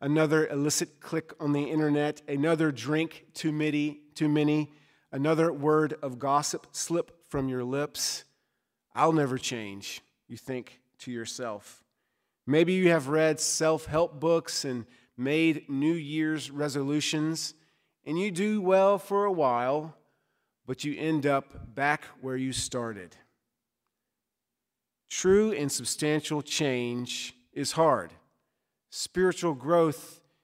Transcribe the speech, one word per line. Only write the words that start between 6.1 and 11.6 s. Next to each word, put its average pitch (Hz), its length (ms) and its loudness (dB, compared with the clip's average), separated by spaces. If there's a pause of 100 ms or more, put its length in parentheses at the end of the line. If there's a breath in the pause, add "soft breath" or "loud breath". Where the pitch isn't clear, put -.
gossip 143 540 0
slip - 580 -6
from 135 180 -2
your 127 140 -4
lips. 139 640 -4 (680)
"I'll 151 200 4
never 139 260 2
change," 104 640 -10 (240)
you 117 100 -14
think - 440 -10 (180)
to - 140 -12
yourself. 113 720 -10 (600)